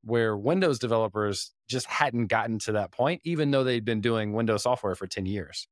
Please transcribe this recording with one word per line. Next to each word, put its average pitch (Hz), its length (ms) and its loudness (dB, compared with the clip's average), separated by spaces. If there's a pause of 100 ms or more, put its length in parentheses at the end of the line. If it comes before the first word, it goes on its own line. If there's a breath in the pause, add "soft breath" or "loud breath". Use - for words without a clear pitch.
where 113 340 2
Windows 147 420 2
developers 107 720 0 (140)
just 127 200 -4
hadn't 120 400 0
gotten 110 320 0
to 110 140 -4
that 101 180 0
point, 156 320 0
even 156 280 0
though 135 120 2
they'd 120 220 0
been 113 160 0
doing 107 320 0
Windows 110 300 2
software 120 320 0
for 95 120 -10
ten 95 180 -6
years. 95 460 -8